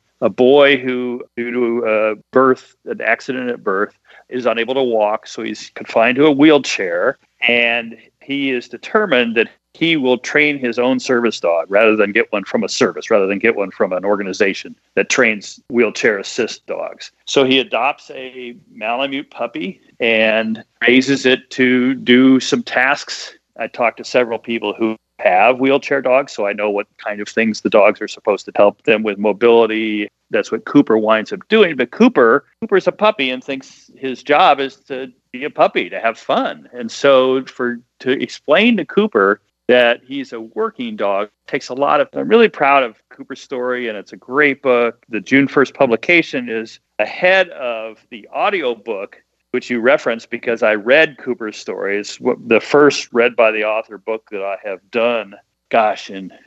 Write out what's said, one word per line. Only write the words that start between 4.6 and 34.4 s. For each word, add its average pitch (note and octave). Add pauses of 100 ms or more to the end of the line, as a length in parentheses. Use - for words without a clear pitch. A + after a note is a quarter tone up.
to C3+
walk, A2
so -
he's A2
confined A#2+
to C#3+
a D#3
wheelchair, C3 (220)
and A#2 (260)
he C#3
is B2
determined B2
that A2+ (240)
he E3
will B2+
train D3
his A#2+
own B2+
service A#2
dog E2+
rather A2
than G#2
get A2+
one G2+
from A2+
a F#2+
service, -
rather G2+
than G2
get A2+
one G2
from G2
an F2+
organization G2 (200)
that G#2+
trains A2
wheelchair A2+
assist -
dogs. - (140)
So C#3
he C3
adopts A#2+
a C3 (180)
Malamute C3
puppy D#3+ (180)
and A2 (220)
raises C3
it B2+
to B2+
do B2+
some B2
tasks. - (240)
I A2+
talked A#2+
to A#2
several A#2
people A2
who A2 (220)
have A#2+
wheelchair C3+
dogs, C3
so G#2
I G2+
know G#2+
what G2+ (100)
kind G#2
of G#2
things A2
the G#2
dogs G#2+
are G#2
supposed -
to G2+
help G2+
them A2
with G2+
mobility. A2 (220)
That's G#2+
what A2
Cooper C#3+
winds G#2+
up -
doing. G3
But B2+
Cooper, C#3+ (160)
Cooper's G3
a F3+
puppy G#3
and B2+
thinks -
his C3
job D3